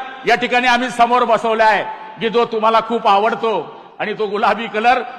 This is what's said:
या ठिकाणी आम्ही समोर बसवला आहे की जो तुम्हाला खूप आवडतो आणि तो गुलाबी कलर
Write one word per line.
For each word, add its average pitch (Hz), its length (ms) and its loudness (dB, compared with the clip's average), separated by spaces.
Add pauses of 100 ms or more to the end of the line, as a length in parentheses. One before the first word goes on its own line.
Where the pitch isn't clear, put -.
(260)
या 220 80 4
ठिकाणी 247 340 0
आम्ही 247 220 0
समोर 240 340 2
बसवला 220 400 2
आहे 202 200 4 (360)
की 226 80 -2
जो 233 160 2
तुम्हाला 220 440 2
खूप 233 200 -2
आवडतो 220 440 2 (480)
आणि 202 140 -4
तो 208 120 -4
गुलाबी 208 400 0
कलर 233 360 0 (160)